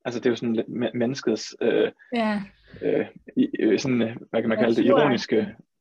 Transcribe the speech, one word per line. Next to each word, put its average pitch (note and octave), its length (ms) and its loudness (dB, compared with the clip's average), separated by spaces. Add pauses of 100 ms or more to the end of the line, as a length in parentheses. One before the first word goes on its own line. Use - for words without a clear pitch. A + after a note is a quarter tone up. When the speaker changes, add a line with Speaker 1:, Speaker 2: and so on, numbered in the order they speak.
Speaker 1:
altså A#2+ 140 -6
det A2 60 -2
er B2+ 40 4
jo A#2 60 2
sådan A2+ 200 -2
lidt A2+ 120 -2
me-, A#2+ 300 -4
menneskets, A#2 640 -2
øh, G#2+ 300 2 (240)
Speaker 2:
Ja. G#3+ 260 0 (400)
Speaker 1:
øh, - 240 0 (320)
i, - 120 2 (100)
øh, A#2+ 200 2
sådan, B2+ 220 0
øh, A2+ 140 -2 (140)
hvad A#2 120 -2
kan A2+ 80 -2
man A2 80 0
kalde A2+ 180 2
det, A2+ 100 2
Speaker 2:
Natur. B2 140 6
Speaker 1:
ironiske, A2+ 560 0 (260)